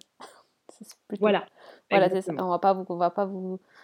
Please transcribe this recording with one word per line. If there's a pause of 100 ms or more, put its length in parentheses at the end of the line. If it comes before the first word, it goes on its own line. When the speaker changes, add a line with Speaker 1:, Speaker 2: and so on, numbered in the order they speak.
(200)
Speaker 1:
<laughs>
C'est,
c'est (100)
plutôt,
Speaker 2:
Voilà, (460)
Speaker 1:
voilà,
c'est
ça.
Speaker 2:
exactement.
Speaker 1:
On
va
pas
vous,
on
va
pas
vous, (240)